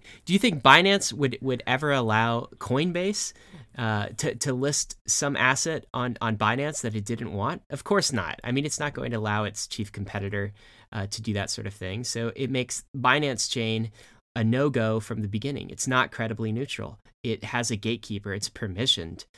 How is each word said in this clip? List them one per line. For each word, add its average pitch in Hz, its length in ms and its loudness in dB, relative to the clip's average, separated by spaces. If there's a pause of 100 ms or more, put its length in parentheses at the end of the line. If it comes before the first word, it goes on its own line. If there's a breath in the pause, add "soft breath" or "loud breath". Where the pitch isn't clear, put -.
(240 loud breath)
do 170 100 -2
you 196 60 6
think 185 240 2
Binance 185 500 8
would, 131 260 0
would 127 280 -2
ever 143 240 2
allow 117 560 2 (100)
Coinbase, 175 760 0 (440 loud breath)
uh, 107 300 0 (100)
to, - 160 0
to 139 180 -2
list 135 540 0
some 143 300 0
asset 135 580 2
on, 123 280 -2
on 110 160 0
Binance 123 440 0
that 110 140 -4
it 104 100 -4
didn't 113 280 -4
want? 110 360 -2
Of 139 140 -10
course 196 280 2
not. 92 320 -4
I 123 80 -4
mean, 139 140 0
it's - 140 -4
not 147 160 -4
going 123 160 -6
to 117 60 -2
allow 107 260 0
its 101 240 -6
chief - 240 -8
competitor, 101 600 -4 (380 soft breath)
uh, 101 140 -4
to 101 160 -8
do 107 120 -2
that 101 180 -2
sort 104 160 -6
of 98 80 -8
thing. 95 280 -6
So 117 320 -4
it 131 140 -4
makes 127 340 -2 (140)
Binance 131 500 2
Chain 113 440 0 (440 soft breath)
a 120 80 2
no-go 117 560 4
from 110 220 -6
the 104 60 -2
beginning. 110 420 -4
It's - 180 -6
not 127 240 4
credibly 110 400 -4
neutral. 113 460 -6 (240 soft breath)
It 113 220 -4
has 120 260 -2
a 113 60 0
gatekeeper. 104 580 -4
It's 104 160 -4
permissioned. 92 760 -2 (120 soft breath)